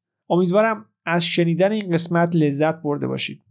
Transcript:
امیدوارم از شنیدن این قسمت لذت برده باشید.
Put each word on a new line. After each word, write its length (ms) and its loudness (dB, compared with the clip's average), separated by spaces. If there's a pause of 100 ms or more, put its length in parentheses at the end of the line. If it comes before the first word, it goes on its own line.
(280)
امیدوارم 560 2 (200)
از 220 0
شنیدن 460 2
این 200 -4
قسمت 440 0
لذت 460 0
برده 240 -4
باشید. 440 -8